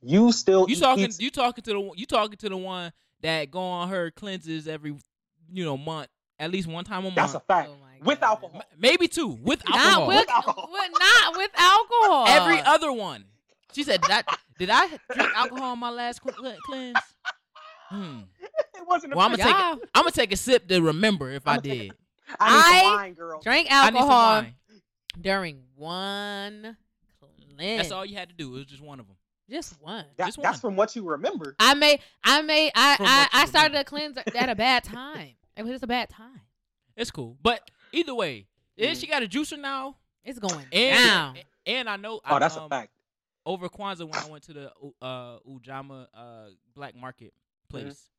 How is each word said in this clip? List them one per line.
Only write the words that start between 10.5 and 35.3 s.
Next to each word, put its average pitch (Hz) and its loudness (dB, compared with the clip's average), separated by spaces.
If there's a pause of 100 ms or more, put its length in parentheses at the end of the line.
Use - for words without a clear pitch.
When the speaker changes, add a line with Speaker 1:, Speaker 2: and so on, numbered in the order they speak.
Speaker 3:
with, 381 -4
not 381 6
with 392 -2
alcohol. 392 6
Speaker 2:
Every 294 6
other 302 2
one. 170 -8 (500)
She - -6
said, 196 0
"Did - 2
I, 214 2 (360)
did 185 -6
I 285 4 (280)
drink 233 0
alcohol 247 -4
in 240 -10
my 240 -6
last 240 -8
cl-, 262 -8
cl-, 247 -12
cleanse?" 254 -6 (920)
Hmm. 175 -12 (200)
Speaker 1:
<laughs> 359 -18 (260)
It 359 -20
wasn't 339 -2
a 285 -6
Speaker 2:
Well, 190 4
I'ma 330 0
Speaker 1:
thing. 208 0
Speaker 2:
take 311 4
Speaker 3:
Yeah. 349 0
Speaker 2:
a, - -2
I'ma 320 4
take 233 -2
a 196 -4
sip 240 0
to 180 2
remember 160 0
if 139 -8
I 147 0
Speaker 1:
I'ma 139 0
take 139 -8
a 127 -6
Speaker 2:
did. 98 -16 (480)
Speaker 1:
I 220 6
need 311 8
some 370 8
Speaker 3:
I 427 2
Speaker 1:
wine, 190 -8
girl. 165 -14
Speaker 3:
drank 277 0
Speaker 2:
I 277 6
need 233 0
some 269 4
Speaker 3:
alcohol 226 6
Speaker 2:
wine. 117 -14 (680)
Speaker 3:
during 175 -4 (140)
one 202 -10 (800)
cleanse. 196 -6
Speaker 2:
That's 170 -6
all 190 -8
you 202 -14
had 180 -14
to 175 -20
do. 143 -14
It - -12
was 139 -16
just 139 -20
one 143 -20
of 107 -20
'em. 95 -20 (340)
Speaker 3:
Just 214 -14
one. 170 -14 (120)
Speaker 1:
That, 180 -6
Speaker 2:
Just 226 -10
Speaker 1:
that's 175 -2
Speaker 2:
one. 214 -6
Speaker 1:
from 190 -6
what 208 0
you 220 -10
remember. 165 -6
Speaker 3:
I 247 6
made, 294 4 (240)
I 277 4
made, 302 2
I, 269 4
Speaker 2:
From 196 0
Speaker 3:
I, 269 6
Speaker 2:
what 277 2
you 254 6
Speaker 3:
I 294 6
started 311 2
Speaker 2:
remember. 294 -2
Speaker 3:
a 277 -4
cleanse 294 -10 (160)
at 247 -2
a 240 -2
bad 240 0
time. 240 -16 (220)